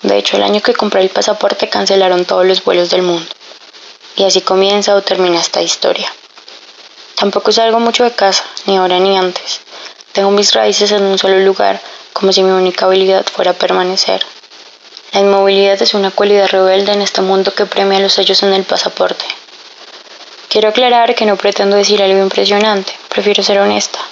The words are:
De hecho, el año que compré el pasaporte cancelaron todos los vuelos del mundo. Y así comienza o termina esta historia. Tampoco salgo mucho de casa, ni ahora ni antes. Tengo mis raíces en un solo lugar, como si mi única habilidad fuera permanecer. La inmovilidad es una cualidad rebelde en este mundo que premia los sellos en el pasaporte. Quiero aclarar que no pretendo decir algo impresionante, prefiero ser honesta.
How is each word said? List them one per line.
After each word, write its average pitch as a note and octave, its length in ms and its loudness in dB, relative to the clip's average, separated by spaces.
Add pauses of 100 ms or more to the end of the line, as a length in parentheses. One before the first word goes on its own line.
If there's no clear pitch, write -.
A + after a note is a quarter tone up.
De G2+ 160 2
hecho, G3+ 200 0
el G#3 60 2
año G#3 180 2
que A#3+ 120 2
compré G#3 280 0
el F#3+ 80 2
pasaporte G#3 600 -2
cancelaron F#3+ 560 0
todos F#3 200 0
los F#3 180 0
vuelos F3 260 0
del F#3 120 0
mundo. E3+ 260 -2 (880)
Y G3 80 0
así F#3+ 180 2
comienza G3+ 540 0
o G3 60 2
termina F3+ 380 0
esta F3 220 -4
historia. - 520 -4 (1000)
Tampoco G3+ 360 -2
salgo A3+ 300 2
mucho A#3 240 0
de A#3+ 80 0
casa, G3 320 0 (200)
ni G3 120 0
ahora F#3 200 0
ni F#3+ 200 2
antes. F#3 420 -4 (540)
Tengo G3 180 2
mis G3+ 220 2
raíces G#3 400 0
en G3+ 100 0
un G3 140 0
solo F#3+ 220 2
lugar, G3 420 0 (320)
como F#3+ 180 0
si F#3+ 120 2
mi F#3+ 80 2
única F#3 340 0
habilidad F#3+ 400 2
fuera F3+ 260 -2
permanecer. F#3 760 -2 (840)
La G3 80 0
inmovilidad G3 640 2
es - 120 0
una G3 180 0
cualidad G3+ 360 2
rebelde F#3+ 460 2
en G3+ 80 0
este G3 200 -2
mundo F#3+ 320 0
que G#3 120 -2
premia G3 340 0
los G3 140 0
sellos F#3+ 300 0
en G3 100 2
el F#3+ 100 0
pasaporte. - 640 -4 (1200)
Quiero G#3+ 220 2
aclarar A#3+ 440 2
que A3+ 120 0
no G#3 100 2
pretendo G3+ 400 0
decir G3+ 260 2
algo F#3+ 200 2
impresionante, G3+ 720 0 (160)
prefiero G3+ 340 0
ser G3+ 160 0
honesta. G3+ 400 -2 (120)